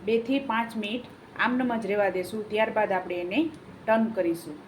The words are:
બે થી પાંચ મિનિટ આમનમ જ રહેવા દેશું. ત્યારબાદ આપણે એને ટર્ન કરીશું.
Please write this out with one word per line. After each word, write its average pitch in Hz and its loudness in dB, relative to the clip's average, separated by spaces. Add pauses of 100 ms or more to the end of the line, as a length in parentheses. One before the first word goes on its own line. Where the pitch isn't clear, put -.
બે 220 2 (120)
થી 269 2 (120)
પાંચ 226 -2
મિનિટ 214 -6 (400)
આમનમ 247 2
જ 208 -4
રહેવા 202 4
દેશું. 202 -4
ત્યારબાદ 214 2
આપણે 180 0
એને 196 0 (460)
ટર્ન 226 4 (120)
કરીશું. 165 0 (140)